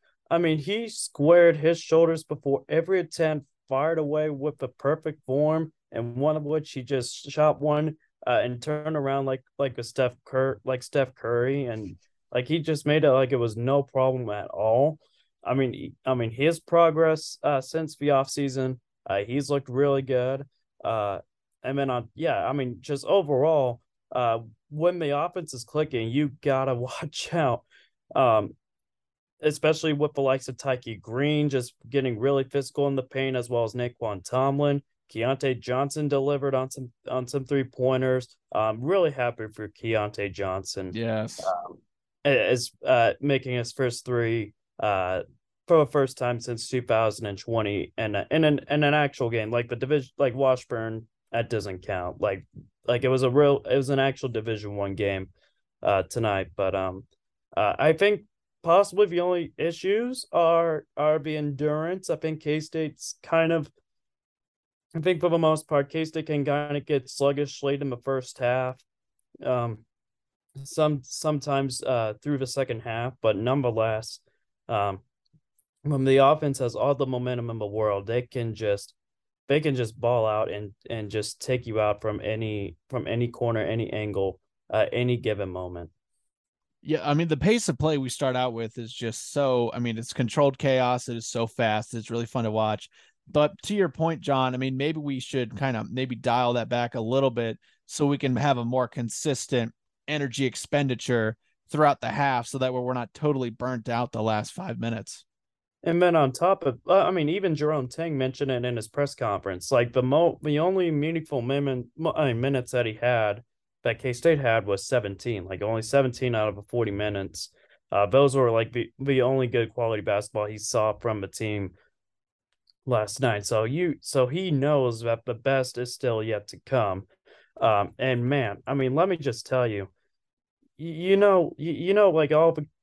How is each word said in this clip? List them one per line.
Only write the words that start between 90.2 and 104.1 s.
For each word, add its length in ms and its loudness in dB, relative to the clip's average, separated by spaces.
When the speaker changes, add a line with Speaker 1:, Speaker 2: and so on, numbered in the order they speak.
Speaker 2:
chaos. 520 2
It 80 -6
is 100 -10
so 220 -2
fast. 460 0
It's 160 -8
really 160 -4
fun 180 -4
to 60 0
watch. 380 -2
But 360 2
to 100 -4
your 140 2
point, 320 -2
John, 340 0
I 20 -4
mean, 200 -2
maybe 240 -2
we 180 -4
should 380 -4
kind 200 -2
of 140 -6
maybe 240 -4
dial 380 2
that 160 -2
back 260 -2
a 60 -4
little 300 2
bit 280 -4
so 200 -2
we 120 2
can 180 0
have 220 2
a 60 -4
more 220 0
consistent 840 -4
energy 380 -2
expenditure 920 0
throughout 300 4
the 80 -4
half 380 0
so 120 -10
that 140 0
way 80 -2
we're 140 -2
not 180 -6
totally 380 -2
burnt 380 -6
out 240 -2